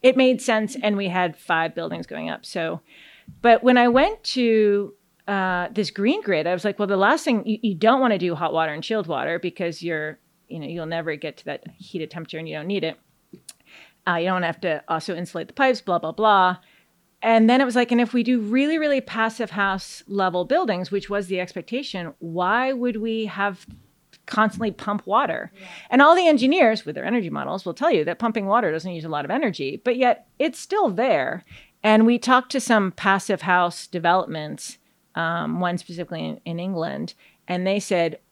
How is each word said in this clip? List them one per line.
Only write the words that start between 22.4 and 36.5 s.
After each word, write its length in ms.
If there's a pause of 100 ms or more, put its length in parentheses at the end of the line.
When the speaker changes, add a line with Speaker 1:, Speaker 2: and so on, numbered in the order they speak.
Speaker 1:
would 240
we 300
have 380 (640)
constantly 460
pump 340
water?" 480
Speaker 2:
Yeah. 120 (240)
Speaker 1:
And 120
all 140
the 100
engineers 580
with 120
their 80
energy 260
models 340
will 100
tell 180
you 140
that 120
pumping 280
water 260
doesn't 200
use 120
a 40
lot 160
of 60
energy, 540
but 120
yet 300 (140)
it's 180
still 320
there. 540 (400)
And 220
we 120
talked 340
to 80
some 320
passive 500
house 440
developments, 920 (360)
um, 460
one 180
specifically 480
in, 180
in 140